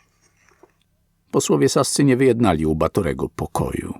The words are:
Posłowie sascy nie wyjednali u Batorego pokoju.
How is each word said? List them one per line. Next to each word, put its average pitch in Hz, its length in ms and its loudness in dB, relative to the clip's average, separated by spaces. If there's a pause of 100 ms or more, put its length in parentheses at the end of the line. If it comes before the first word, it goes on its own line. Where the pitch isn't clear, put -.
(1300)
Posłowie 143 380 2
sascy - 340 0
nie 131 140 4
wyjednali 113 480 2
u 78 100 0
Batorego 78 540 -2
pokoju. - 720 -6